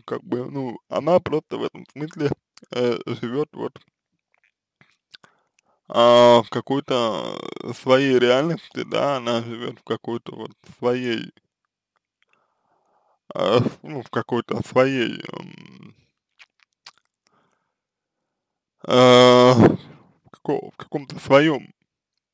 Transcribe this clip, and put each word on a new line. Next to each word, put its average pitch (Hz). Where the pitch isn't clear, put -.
как 120
бы, 123
ну, 135
она 160
просто 147
в 117
этом -
смысле, 151
э, 123
живёт 120
вот, -
а, 120
в 110
какой-то, 113
э, 120
своей 131
реальности, 127
да, 135
она 117
живёт 120
в -
какой-то -
вот 110
своей, 123
а, 101
ну, 151
в -
какой-то -
своей, 131
м, -
а, 123
в -
како-, -
в -
каком-то 143
своём, 143